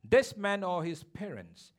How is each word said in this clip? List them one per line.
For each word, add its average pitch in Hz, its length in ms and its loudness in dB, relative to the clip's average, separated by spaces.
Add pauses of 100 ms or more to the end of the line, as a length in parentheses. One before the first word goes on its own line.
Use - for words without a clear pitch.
(100)
this - 260 6
man 202 260 -2
or 180 220 -2
his 165 200 -6 (100)
parents, 107 480 -12 (160)